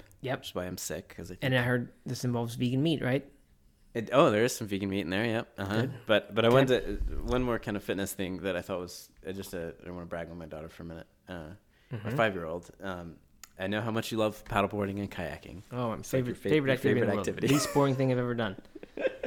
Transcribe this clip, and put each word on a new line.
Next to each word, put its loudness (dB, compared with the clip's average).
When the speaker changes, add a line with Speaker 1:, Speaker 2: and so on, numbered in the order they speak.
Speaker 1:
Yep. -4
Speaker 2:
Which -14
is -8
why -4
I'm -8
sick, -8
'cause -12
I -12
think -16
Speaker 1:
And 2
I 4
heard 0
this -4
involves -2
vegan 2
meat, 2
right? 0
Speaker 2:
It, -4
oh, 8
there 6
is 2
some -6
vegan 0
meat 0
in -4
there, 2
yep. 0
Uh-huh. 0
Speaker 1:
Good. 0
Speaker 2:
But, 4
but 4
I 8
Speaker 1:
Good. 8
Speaker 2:
wanted 8
to, -4
one 2
more 0
kind -4
of -8
fitness -2
thing -4
that -2
I -4
thought -4
was, -12
uh, -6
just -8
a, -6
I -10
wanna -10
brag -8
on -12
my -12
daughter -10
for -16
a -12
minute. -12
Uh, -10
Speaker 1:
Mm-hmm. -8
Speaker 2:
my -4
five-year-old, 0
um, -8
I -4
know 0
how -2
much -2
you 0
love 0
paddleboarding 0
and -4
kayaking. -8
Speaker 1:
Oh, -4
my -4
Speaker 2:
It's, -10
like, 4
Speaker 1:
favorite, -4
Speaker 2:
your -4
fa-, -4
Speaker 1:
favorite 4
Speaker 2:
your 6
Speaker 1:
activity 2
in 6
Speaker 2:
favorite 4
Speaker 1:
the 2
world. 0
Speaker 2:
activity. 0
Speaker 1:
Least 4
boring 6
thing 2
I've 2
ever 0
done. -2
Speaker 2:
<laughs> -8